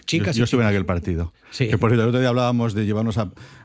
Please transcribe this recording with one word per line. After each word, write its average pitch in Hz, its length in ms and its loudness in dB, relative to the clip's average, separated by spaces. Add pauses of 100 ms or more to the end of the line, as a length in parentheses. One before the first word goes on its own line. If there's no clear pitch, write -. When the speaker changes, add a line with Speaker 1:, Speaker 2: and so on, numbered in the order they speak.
Speaker 1:
chicos. 165 220 -2
Speaker 2:
Yo, 165 60 -2
Speaker 1:
Sí. 113 60 -2
Speaker 2:
yo 120 60 4
estuve 123 180 0
en 110 60 4
aquel 101 160 0
partido. 85 480 -4 (180)
Speaker 1:
Sí. 127 160 -2
Speaker 2:
Que, 107 100 0
por 113 140 2
cierto, 117 120 4
el 117 60 2
otro 123 100 0
día 127 100 2
hablábamos 120 440 0
de 107 120 -2
llevarnos 107 320 -2
a, 104 140 -4 (340)